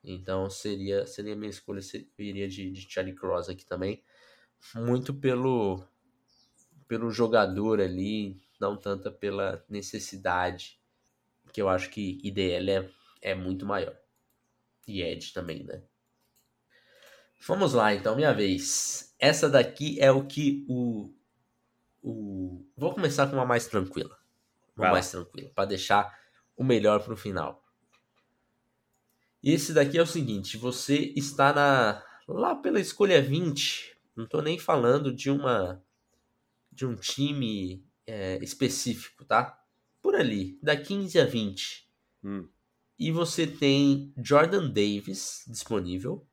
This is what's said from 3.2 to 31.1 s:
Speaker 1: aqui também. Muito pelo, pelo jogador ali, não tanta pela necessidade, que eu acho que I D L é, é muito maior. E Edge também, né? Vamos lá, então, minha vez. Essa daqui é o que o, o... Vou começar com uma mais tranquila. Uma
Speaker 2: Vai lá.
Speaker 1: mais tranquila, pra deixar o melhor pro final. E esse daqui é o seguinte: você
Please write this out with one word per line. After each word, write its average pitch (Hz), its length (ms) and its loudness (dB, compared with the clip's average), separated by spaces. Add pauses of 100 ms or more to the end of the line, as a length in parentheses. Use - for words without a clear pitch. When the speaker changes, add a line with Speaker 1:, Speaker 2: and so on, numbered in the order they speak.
Speaker 1:
aqui 92 160 -12
também. 92 400 -6 (720)
Muito 123 400 -2
pelo, 123 680 0 (1040)
pelo 113 240 -4
jogador 107 720 2
ali, 95 580 -2 (220)
não 101 160 -2
tanta 98 340 -6
pela 98 560 -6
necessidade, 95 1120 -6 (760)
que 107 80 -4
eu 95 80 2
acho 92 180 0
que 95 340 -8
I 101 80 -6
D 95 200 0
L 90 200 -2
é, 95 200 0 (320)
é 98 120 -2
muito 92 300 -4
maior. 101 320 -2 (920)
E 98 140 -6
Edge 82 320 -6
também, 85 320 -10
né? - 180 -12 (1600)
Vamos 185 260 2
lá, 107 220 4
então, 104 200 0
minha 143 200 4
vez. - 840 -2
Essa 151 300 4
daqui 139 500 4
é 135 120 8
o 139 160 4
que 139 420 -2
o, 120 460 -4 (880)
o... 98 640 -8 (100)
Vou 160 160 -2
começar 151 340 2
com 139 100 -4
uma 127 100 2
mais 120 200 2
tranquila. 92 520 -4 (580)
Uma 107 60 -2
Speaker 2:
Vai 95 60 4
lá. 90 40 6
Speaker 1:
mais 90 180 2
tranquila, - 440 -12
pra 98 100 0
deixar 101 540 0 (360)
o - 80 -6
melhor 107 400 4
pro 113 140 -8
final. 90 480 -8 (1800)
E 143 100 4
esse 156 220 0
daqui 143 240 4
é 165 40 6
o 165 40 6
seguinte: 113 500 -4
você 127 580 0